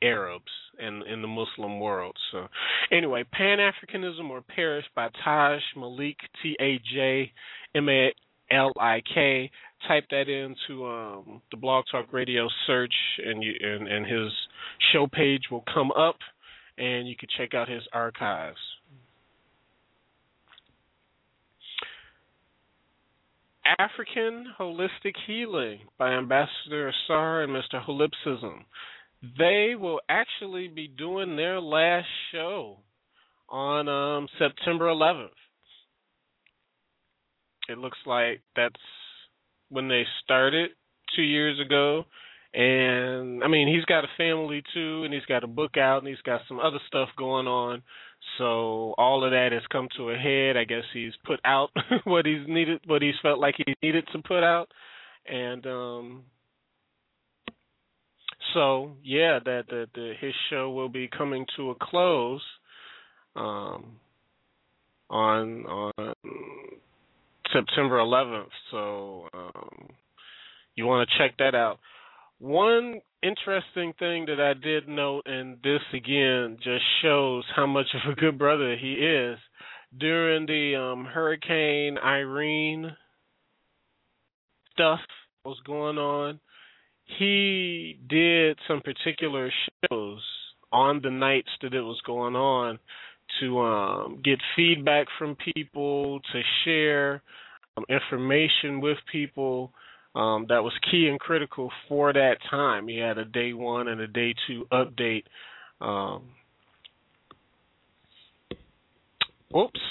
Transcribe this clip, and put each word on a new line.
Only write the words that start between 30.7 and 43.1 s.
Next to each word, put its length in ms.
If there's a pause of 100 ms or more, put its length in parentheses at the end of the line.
doing 480
their 240
last 480 (240)
show 460 (720)
on, 400
um, 400 (100)
September 500
eleventh. 420 (2500)
It 100
looks 260
like 360 (160)
that's 180 (920)
when 200
they 140 (220)
started 460 (440)
two 80
years 380
ago. 440 (500)
And, 880